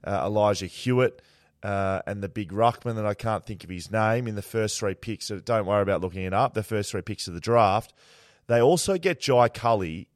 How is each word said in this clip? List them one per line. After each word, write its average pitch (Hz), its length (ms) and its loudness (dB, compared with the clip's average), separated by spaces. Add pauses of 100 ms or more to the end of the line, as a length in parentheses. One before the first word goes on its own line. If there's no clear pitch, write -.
uh, 92 220 -2
Elijah 104 400 2
Hewitt, 123 560 0 (400)
uh, 98 460 -2
and 101 160 -6
the 95 60 -6
big 101 220 -8
ruckman 117 440 0
that 107 100 -4
I 104 80 0
can't 107 320 -4
think 101 180 -12
of 82 60 -20
his 90 220 -10
name 110 360 0
in 107 60 -6
the 101 80 -6
first 110 380 -2
three 98 160 -2
picks, - 320 -10
so 104 100 -8
don't 107 300 -2
worry 101 160 4
about 95 180 0
looking 92 220 -6
it 92 100 -4
up, 120 220 2
the 110 80 -2
first 104 260 -4
three 98 140 -4
picks - 240 -8
of 87 80 -10
the 85 40 -8
draft. 110 540 2 (540)
They 120 140 4
also 180 360 4
get 175 240 0
Jai 123 280 6
Culley 101 680 -2